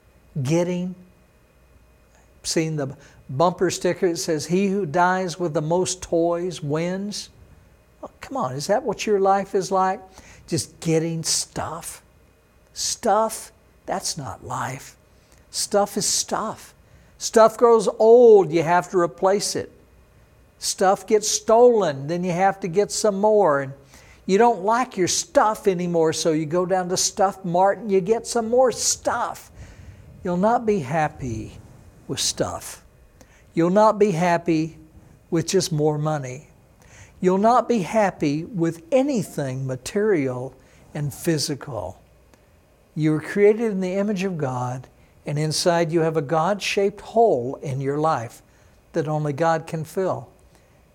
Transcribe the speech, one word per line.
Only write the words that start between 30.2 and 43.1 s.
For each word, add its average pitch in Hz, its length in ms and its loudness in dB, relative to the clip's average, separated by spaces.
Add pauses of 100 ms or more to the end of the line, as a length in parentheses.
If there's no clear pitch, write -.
You'll 175 140 -2
not 226 300 0
be 208 140 0
happy 127 800 -6 (480)
with 139 140 -8
stuff. - 640 -6 (720)
You'll 165 160 2
not 214 280 4
be 208 140 4
happy 165 640 0 (520)
with 165 180 0
just 185 240 0
more 151 260 0
money. 143 500 -6 (720)
You'll 185 180 2
not 240 300 2
be 240 120 0
happy 170 640 -2
with 165 460 -4
anything 170 760 -2
material 135 880 -2 (400)
and 147 180 -4
physical. 131 880 -6 (920)
You 156 180 0